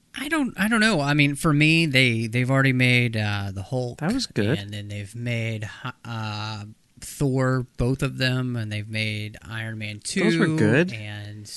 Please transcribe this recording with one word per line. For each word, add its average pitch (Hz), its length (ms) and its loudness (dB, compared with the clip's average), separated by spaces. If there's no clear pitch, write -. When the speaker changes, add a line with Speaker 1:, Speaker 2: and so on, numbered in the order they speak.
Speaker 1:
I 277 140 -8
don't, 294 320 0
I 196 80 2
don't 226 140 2
know. 214 200 4
I 143 140 2
mean, 143 200 4
for 160 160 2
me, 156 360 6
they, 123 400 4
they've 123 240 0
already 135 220 4
made, 123 440 4
uh, 104 340 -2
the 95 120 -8
Hulk. 127 360 -6
Speaker 2:
That 170 140 0
was 262 140 -2
good. 107 320 0
Speaker 1:
And 101 120 -10
then 104 160 -10
they've 101 280 -10
made, 113 520 -4
uh, 107 600 -8
Thor, 131 640 0
both 127 260 0
of 131 160 -4
them, 127 360 0
and 110 160 -4
they've 104 160 -6
made 110 500 -4
Iron 110 300 -8
Man 107 240 -8
two. 185 220 0
Speaker 2:
Those 170 120 4
were 165 100 4
good. 156 460 2
Speaker 1:
And, 104 640 -12